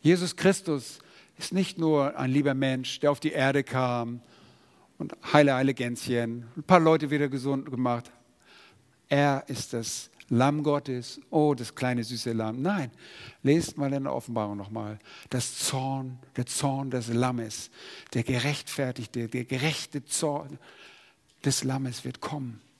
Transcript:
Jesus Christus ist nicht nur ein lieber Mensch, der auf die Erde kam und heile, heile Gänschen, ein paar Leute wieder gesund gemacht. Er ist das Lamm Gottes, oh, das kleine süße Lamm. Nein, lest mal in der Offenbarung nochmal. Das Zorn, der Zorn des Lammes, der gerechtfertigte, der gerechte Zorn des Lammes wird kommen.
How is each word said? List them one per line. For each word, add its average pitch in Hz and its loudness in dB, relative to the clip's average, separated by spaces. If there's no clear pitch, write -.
Jesus 175 4
Christus 165 0
ist - -8
nicht 185 0
nur 151 4
ein 131 0
lieber 139 4
Mensch, 131 -2
der 147 4
auf 139 -2
die 151 -2
Erde 139 2
kam 120 -2
und - -8
heile, 143 8
heile 131 2
Gänschen, 120 -2
ein 156 -10
paar 185 8
Leute 160 4
wieder 147 0
gesund 135 -2
gemacht. 120 -2
Er 139 4
ist 113 -6
das - -6
Lamm 143 4
Gottes, 139 -2
oh, 151 4
das 123 -6
kleine 123 0
süße 117 -4
Lamm. 110 -2
Nein, 170 -2
lest 151 2
mal 139 -2
in 139 -4
der 135 -2
Offenbarung 107 -4
nochmal. 107 -8
Das - -4
Zorn, 131 -4
der 127 -2
Zorn 135 -2
des 123 -4
Lammes, 117 -2
der 117 0
gerechtfertigte, 127 -2
der 123 -4
gerechte 139 -4
Zorn 147 -4
des 135 0
Lammes 131 -4
wird 127 -8
kommen. 127 -8